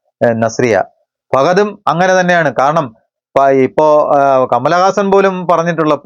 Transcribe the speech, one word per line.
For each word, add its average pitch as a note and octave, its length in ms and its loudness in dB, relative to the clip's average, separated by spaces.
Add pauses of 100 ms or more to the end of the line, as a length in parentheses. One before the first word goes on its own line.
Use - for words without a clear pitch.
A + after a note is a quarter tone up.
(240)
ഏ, A#2+ 40 4 (160)
നസ്രിയ. A2+ 320 0 (580)
ഫഹദും F3 340 0 (220)
അങ്ങനെ F3+ 260 0
തന്നെയാണ്. F3 340 0 (100)
കാരണം D3 260 0 (500)
പ-, C#3 80 2 (220)
ഇപ്പോ, D#3 200 0 (300)
ആ, - 20 2 (340)
കമലഹാസൻ F3+ 600 0
പോലും G3 220 2 (160)
പറഞ്ഞിട്ടുള്ള D#3+ 440 -2 (120)